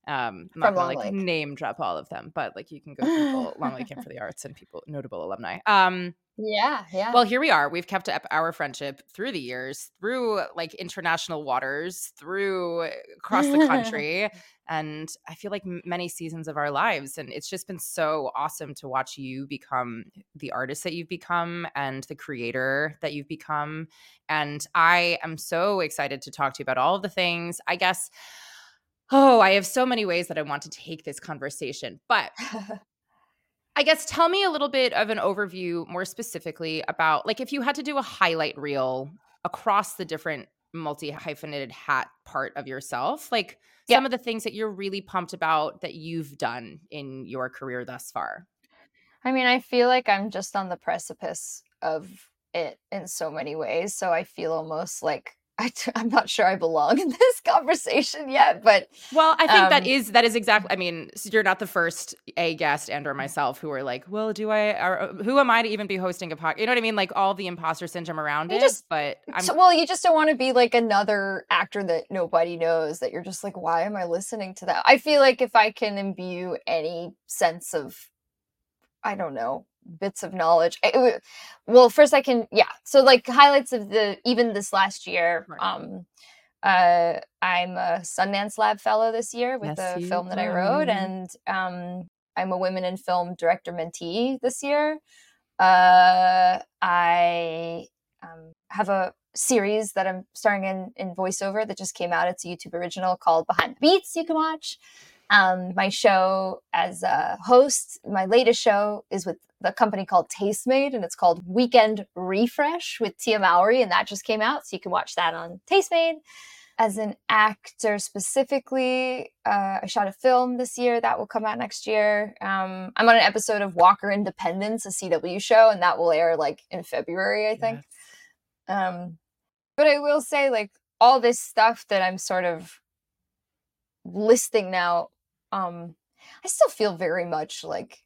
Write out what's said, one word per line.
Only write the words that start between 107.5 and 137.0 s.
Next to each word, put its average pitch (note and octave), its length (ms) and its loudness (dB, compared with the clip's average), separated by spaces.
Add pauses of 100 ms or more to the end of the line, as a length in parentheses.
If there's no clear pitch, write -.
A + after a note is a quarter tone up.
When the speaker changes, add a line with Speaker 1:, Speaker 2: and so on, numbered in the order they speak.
Speaker 2:
my F#3+ 180 -2
latest A#3 360 4
show G#3 480 2
is F#3 160 -4
with F3 120 -6 (220)
the G3 120 -2
company G3 340 0
called F3 240 2
Tastemade, C4 640 0
and A3+ 100 -4
it's E3+ 120 -8
called F3 320 2
Weekend A3 640 4
Refresh A#3+ 840 -2
with - 180 -4
Tia G#3+ 220 0
Mowry, F#3+ 420 4
and G3+ 100 0
that F#3+ 140 0
just G3+ 180 -10
came G#3+ 180 -2
out, C4 260 -2
so - 80 -10
you F3+ 40 -10
can F3+ 120 -8
watch - 240 -4
that E3+ 180 0
on E3+ 320 -12
Tastemade. E4 520 2 (600)
As G#3+ 200 0
an G#3+ 180 -4 (120)
actor G#3+ 720 0
specifically, B3+ 1300 -2 (140)
uh, G3 360 0
I G3+ 60 -8
shot G3+ 200 -2
a G3 40 -4
film B3 460 2
this B3 200 -6
year A#3+ 240 2
that A#3 160 0
will G#3+ 80 -6
come G#3+ 200 -4
out G#3+ 120 -2
next A#3 300 -8
year. G#3 540 0
Um, F#3+ 540 -4
I'm A#3 140 6
on A#3 60 8
an A#3 60 8
episode G#3 420 0
of F#3+ 120 -6
Walker G3 360 6
Independence, G3+ 720 -4
a G3 60 -10
C F#3 180 -6
W E3+ 300 -2
show, A3 320 6
and G3 100 -2
that F3 160 2
will E3+ 140 2
air, E3 240 4
like, D3+ 340 -2
in F3+ 140 -10
February, G3 640 -2
I A3 60 -2
think. A3+ 240 -4 (880)
Speaker 1:
Yes. F#3+ 80 -2 (160)
Speaker 2:
Um, F3 240 -12 (600)
but D4 100 6
I D4 120 4
will D4 220 2
say, C#4 300 0
like, G#3+ 200 -2 (300)
all B3+ 180 10
this A#3+ 200 4
stuff A#3 480 2
that G3 160 2
I'm F#3 160 -2
sort F#3 260 -2
of E3+ 340 -6 (1200)
listing G#3 640 2
now, F3 400 0 (420)
um, F3 440 -6 (480)
I - 60 -10
still - 200 4
feel G3+ 280 -2
very E3+ 280 -2